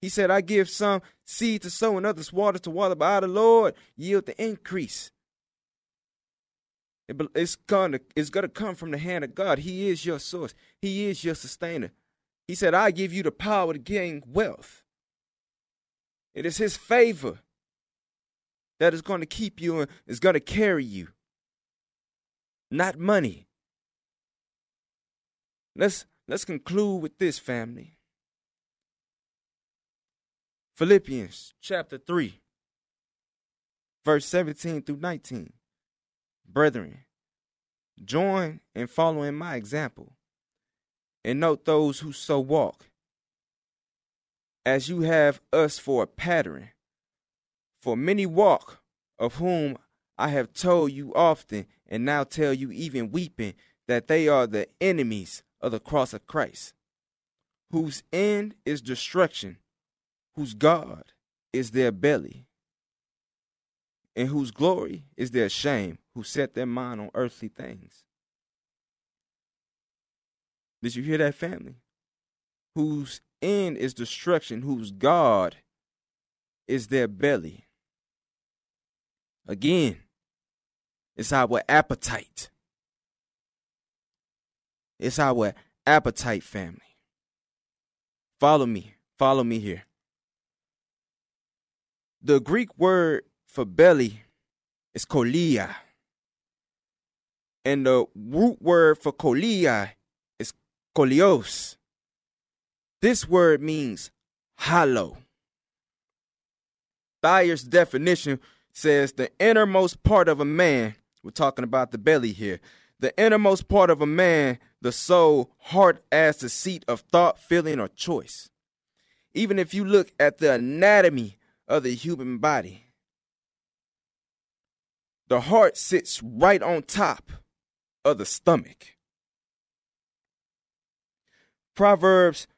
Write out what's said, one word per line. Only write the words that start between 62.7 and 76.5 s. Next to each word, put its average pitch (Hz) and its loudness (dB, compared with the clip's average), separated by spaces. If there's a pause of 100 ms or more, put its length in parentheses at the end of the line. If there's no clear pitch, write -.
and 127 -4
whose 139 -4
glory 156 -2 (120)
is 123 -8
their 117 0
shame, 101 -4 (160)
who 117 -12
set 139 -6
their 123 -6
mind 123 -8
on 104 -14
earthly - -8
things." - -20 (2750)
Did 120 -6
you 123 -8
hear 156 -2
that, 147 -2
family? - -14 (960)
"Whose 151 -4 (200)
end 190 -2
is 131 -6
destruction, 123 -4
whose 120 -6
God 113 2 (1120)